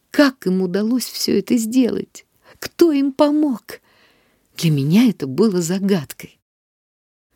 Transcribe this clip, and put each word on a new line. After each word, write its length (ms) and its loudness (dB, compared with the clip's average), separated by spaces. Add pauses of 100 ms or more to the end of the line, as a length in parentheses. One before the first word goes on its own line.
Как 380 0
им 140 0
удалось 440 -2
все 320 -4
это 200 0
сделать? 680 -2 (340)
Кто 320 0
им 200 0
помог? 720 -2 (760)
Для 160 0
меня 380 4
это 180 -4
было 340 0
загадкой. 800 -4 (960)